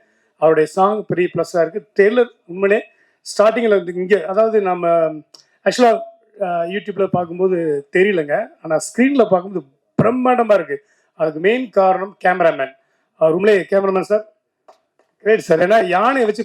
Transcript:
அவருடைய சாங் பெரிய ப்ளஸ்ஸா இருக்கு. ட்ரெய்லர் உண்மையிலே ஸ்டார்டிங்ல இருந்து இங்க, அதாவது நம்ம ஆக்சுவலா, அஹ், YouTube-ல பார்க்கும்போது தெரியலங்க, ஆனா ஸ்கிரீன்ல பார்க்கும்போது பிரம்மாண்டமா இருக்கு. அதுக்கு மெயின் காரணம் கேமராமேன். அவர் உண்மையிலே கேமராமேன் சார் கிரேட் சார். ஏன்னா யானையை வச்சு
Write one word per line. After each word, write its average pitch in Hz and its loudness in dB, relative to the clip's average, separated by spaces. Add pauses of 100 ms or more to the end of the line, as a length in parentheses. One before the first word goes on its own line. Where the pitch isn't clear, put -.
(360)
அவருடைய 156 2
சாங் 202 0
பெரிய 175 -2
ப்ளஸ்ஸா 170 -4
இருக்கு. 165 -4
ட்ரெய்லர் 233 2 (180)
உண்மையிலே 196 -2 (400)
ஸ்டார்டிங்ல 220 0
இருந்து 180 -4
இங்க, 180 -2
அதாவது 214 0
நம்ம 180 -2 (760)
ஆக்சுவலா, 226 2 (400)
அஹ், 175 -4
YouTube-ல 196 -4
பார்க்கும்போது 175 -4
தெரியலங்க, 180 0 (140)
ஆனா 160 -2
ஸ்கிரீன்ல 240 2
பார்க்கும்போது 180 -2 (360)
பிரம்மாண்டமா 240 2
இருக்கு. 143 -4 (300)
அதுக்கு 156 -4
மெயின் 226 0
காரணம் 190 0
கேமராமேன். 165 0 (420)
அவர் 160 2
உண்மையிலே 190 2
கேமராமேன் 196 0
சார் 208 -2 (920)
கிரேட் 214 0
சார். 160 0
ஏன்னா 196 2
யானையை 226 0
வச்சு 214 -4